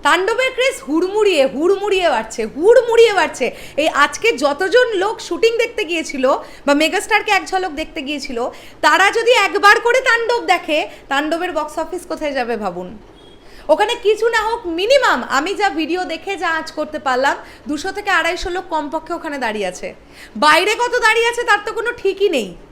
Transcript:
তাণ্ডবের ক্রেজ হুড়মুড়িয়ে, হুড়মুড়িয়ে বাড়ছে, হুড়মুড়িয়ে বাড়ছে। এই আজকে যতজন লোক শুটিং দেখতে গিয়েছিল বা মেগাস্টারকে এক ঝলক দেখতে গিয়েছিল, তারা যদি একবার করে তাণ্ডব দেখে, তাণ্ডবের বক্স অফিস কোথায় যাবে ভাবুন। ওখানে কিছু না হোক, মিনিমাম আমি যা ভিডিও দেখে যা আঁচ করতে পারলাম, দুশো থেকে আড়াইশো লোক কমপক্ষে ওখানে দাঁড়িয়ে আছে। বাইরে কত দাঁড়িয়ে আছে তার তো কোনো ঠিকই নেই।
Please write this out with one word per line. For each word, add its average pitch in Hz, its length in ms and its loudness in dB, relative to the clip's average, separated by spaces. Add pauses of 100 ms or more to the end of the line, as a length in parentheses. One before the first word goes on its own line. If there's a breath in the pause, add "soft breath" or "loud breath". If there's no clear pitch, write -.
তাণ্ডবের 415 480 0
ক্রেজ 508 360 -2
হুড়মুড়িয়ে, 359 580 2
হুড়মুড়িয়ে 370 640 0
বাড়ছে, 220 360 -4
হুড়মুড়িয়ে 453 680 6
বাড়ছে। 302 380 0 (260 loud breath)
এই 302 100 2
আজকে 294 440 2
যতজন 349 640 2
লোক 415 280 -2
শুটিং 453 360 0
দেখতে 466 260 -2
গিয়েছিল 302 520 -2 (300 loud breath)
বা 277 80 4
মেগাস্টারকে 415 580 0
এক 370 160 0
ঝলক 370 240 -2
দেখতে 311 300 -8
গিয়েছিল, 262 480 -6 (320 loud breath)
তারা 339 300 6
যদি 453 200 2
একবার 403 480 6
করে 480 220 2
তাণ্ডব 466 440 0
দেখে, 339 420 0 (200 loud breath)
তাণ্ডবের 311 440 -2
বক্স 302 280 -6
অফিস 339 280 -6
কোথায় 302 240 -6
যাবে 240 260 -4
ভাবুন। 185 400 -8 (720 loud breath)
ওখানে 415 340 2
কিছু 427 260 2
না 453 120 2
হোক, 415 260 -4
মিনিমাম 381 560 2
আমি 311 300 -2
যা 403 160 0
ভিডিও 320 340 -4
দেখে 359 340 -8
যা 349 120 -4
আঁচ 320 220 -6
করতে 302 280 -8
পারলাম, 269 380 0 (300 loud breath)
দুশো 302 240 -6
থেকে 403 180 -8
আড়াইশো 349 400 0
লোক 359 200 -6
কমপক্ষে 311 440 -6
ওখানে 302 240 -8
দাঁড়িয়ে 214 300 -4
আছে। 180 260 -10 (440 loud breath)
বাইরে 320 380 4
কত 480 240 -2
দাঁড়িয়ে 453 280 2
আছে 466 160 -4
তার 427 220 2
তো 440 80 -6
কোনো 440 180 -6
ঠিকই 392 380 -2
নেই। 214 260 -4 (160)